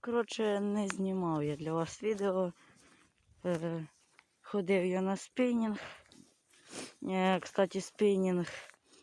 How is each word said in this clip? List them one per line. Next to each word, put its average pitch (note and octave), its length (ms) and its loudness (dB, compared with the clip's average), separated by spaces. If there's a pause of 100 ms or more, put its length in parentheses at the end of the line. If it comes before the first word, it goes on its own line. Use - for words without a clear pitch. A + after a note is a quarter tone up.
Коротше, A3 600 0
не G3+ 280 0
знімав F#3 560 0
я D3 120 -2
для D#3+ 160 -6
вас E3 300 -4
відео. G3 500 0 (920)
Е, E3 420 -2 (560)
ходив F#3+ 440 0
я F#3 140 2
на F#3+ 160 0
спінінг. A#3 640 0 (1200)
Е, F#3 380 2
кстати, G3 400 0
спінінг F#3 680 2 (540)